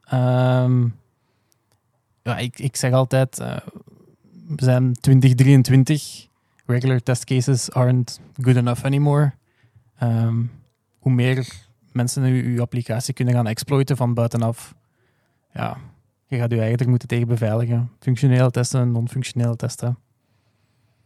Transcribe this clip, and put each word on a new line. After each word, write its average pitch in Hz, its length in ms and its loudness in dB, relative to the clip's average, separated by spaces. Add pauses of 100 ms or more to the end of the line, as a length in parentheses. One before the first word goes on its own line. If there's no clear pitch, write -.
Ehm, 127 840 2 (1400)
ja, 120 140 -4
ik, 123 220 -8
ik 131 160 -6
zeg 127 180 0
altijd, 131 460 0
eh, - 180 -6 (920)
we 147 160 -6
zijn 127 300 2
twintig 127 420 4
drieëntwintig, 135 920 4 (380)
regular 123 380 0
test 123 200 -2
cases 131 480 0
aren't 127 480 0 (220)
good 123 140 4
enough 120 280 -2
anymore. 143 500 2 (640)
Ehm, 117 460 0 (560)
hoe 135 120 0
meer 127 560 -2 (240)
mensen 123 320 -4
uw, 127 200 0
uw 120 180 -2
applicatie 120 520 -6
kunnen 123 200 0
gaan 120 140 0
exploiten 135 500 -2
van 120 160 -2
buitenaf, 117 640 -4 (800)
ja, - 240 -8 (480)
je 135 120 -6
gaat 117 140 -2
je 117 80 0
eigen 113 180 0
er 120 120 -2
moeten 120 180 0
tegen 120 200 -2
beveiligen. 117 720 -2
Functionele 127 520 2
testen, 123 400 -2
non-functionele 117 640 -4
testen. 117 420 -6 (1080)